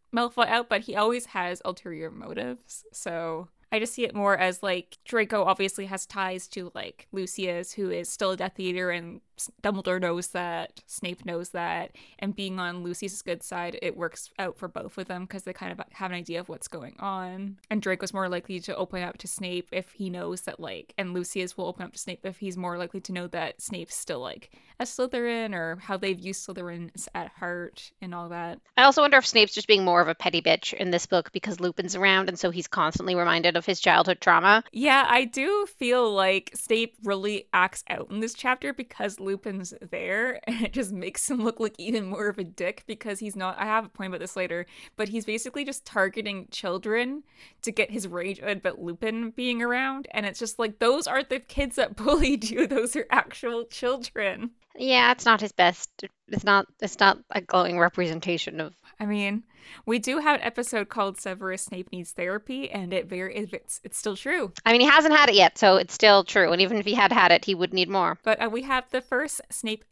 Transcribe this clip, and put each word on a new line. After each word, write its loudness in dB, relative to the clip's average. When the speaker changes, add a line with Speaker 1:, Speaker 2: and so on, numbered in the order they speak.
Speaker 1:
Malfoy 2
out, 2
but 0
he -8
always 0
has -6
ulterior -8
motives, -10
so -8
I 0
just -6
see -4
it -2
more 2
as, 0
like, -4
Draco 0
obviously 0
has -8
ties -8
to, -12
like, -14
Lucius, -6
who -4
is -6
still -2
a -2
Death -6
Eater -4
and -8
Dumbledore -2
knows -2
that, -6
Snape -10
knows -6
that, -6
and -6
being -6
on -6
Lucy's -8
good -8
side, -8
it -6
works -8
out -6
for -12
both -12
of -10
them -10
'cause -14
they -12
kind -12
of -12
have -8
an -8
idea -8
of -14
what's -12
going -14
on. -8
And 0
Draco's -4
more -2
likely -6
to -8
open -6
up -10
to -14
Snape -8
if -6
he -8
knows -8
that, -10
like, -12
and -6
Lucius -6
will -4
open -10
up -18
to -16
Snape -12
if -10
he's -8
more -6
likely -8
to -10
know -8
that -8
Snape's -10
still, -8
like, -14
a -2
Slytherin -4
or -6
how -8
they -2
view -8
Slytherins -12
at -8
heart -10
and -12
all -10
that. -10
Speaker 2:
I 8
also 8
wonder 6
if 4
Snape's 4
just -6
being 6
more 6
of 4
a -2
petty -2
bitch 2
in -2
this 0
book 0
because -6
Lupin's -4
around, 4
and -6
so 0
he's -6
constantly 0
reminded 4
of -2
his -2
childhood 4
trauma. 8
Speaker 1:
Yeah, 4
I 4
do -2
feel 2
like 0
Snape -2
really -4
acts 2
out -8
in -6
this -6
chapter -4
because -8
Lupin's -8
there, -4
<laughs> -8
and -2
it -4
just -4
makes -6
him -2
look -2
like -4
even -4
more -4
of -6
a -4
dick -8
because -8
he's -10
not, -6
I -2
have 0
a -16
point -10
about -8
this -10
later, -4
but -4
he's -4
basically -6
just -8
targeting -2
children -4
to -4
get 0
his -6
rage -8
out -4
about -4
Lupin -6
being -4
around, -2
and -4
it's -8
just -8
like, -4
those 4
aren't -2
the -2
kids -6
that 0
<laughs> -12
bullied 4
you, 2
those -2
are -4
actual 0
children. -4
Speaker 2:
Yeah, 6
it's 0
not 6
his -4
best, 4
it's -4
not, 6
it's -4
not 8
a -2
glowing 2
representation 0
of -8
Speaker 1:
I -6
mean, -2
we 2
do 0
have 4
an -4
episode -2
called -2
Severus -6
Snape -10
Needs -10
Therapy, -6
and -6
it -2
very, -6
it's, -8
it's -10
still -4
true. -4
Speaker 2:
I 6
mean, 8
he 6
hasn't 10
had 10
it 6
yet, 10
so 10
it's 0
still 10
true. 4
And 4
even 2
if -2
he 0
had 6
had 8
it, 6
he 0
would 0
need 0
more. 0
Speaker 1:
But, 2
uh, -2
we -4
have -2
the -2
first -2
Snape -6